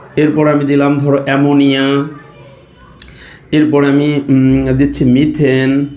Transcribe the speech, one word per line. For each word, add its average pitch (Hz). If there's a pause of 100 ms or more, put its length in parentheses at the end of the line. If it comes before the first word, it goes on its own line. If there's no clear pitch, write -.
(160)
এরপর 151
আমি 147
দিলাম 143
ধরো 143
অ্যামোনিয়া, 139 (1500)
এরপর 147
আমি, 143
উম, 131
দিচ্ছি 143
মিথেন 135 (120)